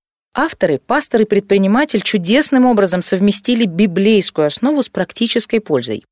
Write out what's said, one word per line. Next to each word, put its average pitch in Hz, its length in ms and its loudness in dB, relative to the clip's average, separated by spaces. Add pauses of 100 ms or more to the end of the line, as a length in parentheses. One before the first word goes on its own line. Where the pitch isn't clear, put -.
(340)
Автор 247 380 -2
и 139 60 0
пастор 240 460 0
и - 20 0
предприниматель 202 760 0
чудесным 254 640 2
образом 196 360 2
совместили 202 640 0
библейскую 185 840 0
основу 277 340 -2
с 233 60 -4
практической 226 720 -4
пользой. 127 520 -4